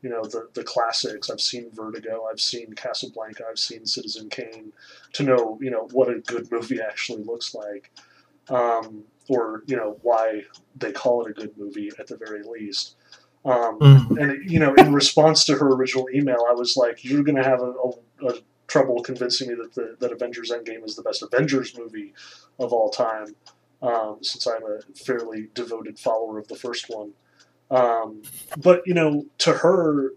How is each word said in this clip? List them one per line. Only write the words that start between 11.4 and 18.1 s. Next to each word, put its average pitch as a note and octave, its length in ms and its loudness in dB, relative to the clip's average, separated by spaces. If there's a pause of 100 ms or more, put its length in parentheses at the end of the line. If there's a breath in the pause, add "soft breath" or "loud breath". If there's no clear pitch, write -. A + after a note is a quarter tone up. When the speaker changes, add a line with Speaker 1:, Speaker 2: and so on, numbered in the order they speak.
Speaker 1:
movie G#2 400 -10
at - 80 -16
the - 100 -14
very G#2+ 280 -12
least. G#2+ 500 -10 (500 soft breath)
Um, A#2+ 360 0
Speaker 2:
Mm-hmm. C#3 380 12
Speaker 1:
and, C#3+ 320 -2
you D#3+ 100 2
know, C#3+ 140 4
in D3 180 8
response D3+ 540 6
to D3 100 4
her C#3 180 4
original C3 400 0
email, B2+ 340 2
I B2 60 4
was A#2+ 220 0
like, A#2+ 280 0
"You're C#3+ 200 2
gonna C#3 180 2
have C3 180 4
a, B2 120 -4
a, B2 560 -6